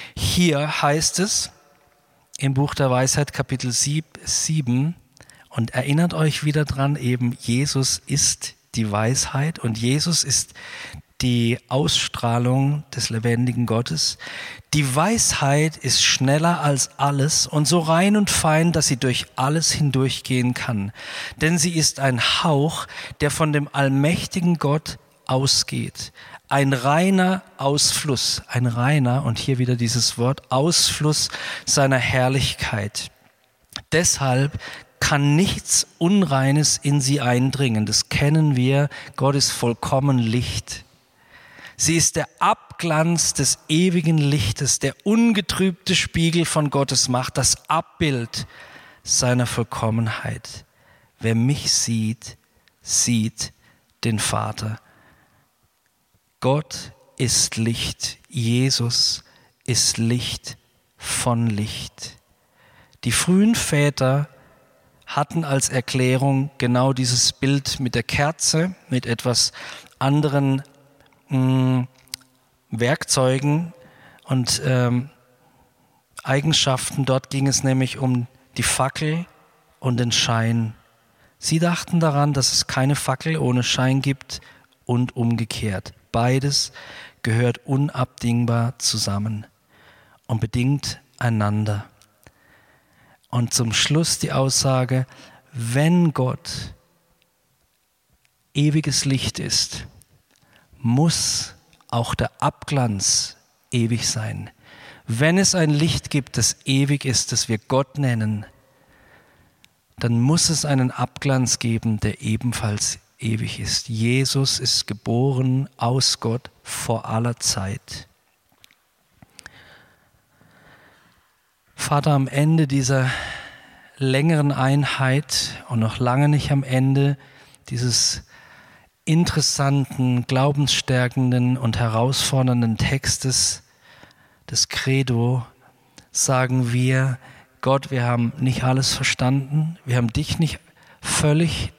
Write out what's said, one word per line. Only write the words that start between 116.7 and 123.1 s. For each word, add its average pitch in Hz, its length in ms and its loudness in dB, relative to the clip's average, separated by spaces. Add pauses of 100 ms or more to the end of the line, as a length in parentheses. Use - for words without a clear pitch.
aller 117 320 -2
Zeit. - 680 -6 (3750)
Vater, 143 360 0
am 135 160 2
Ende 151 400 2
dieser 131 440 0 (840)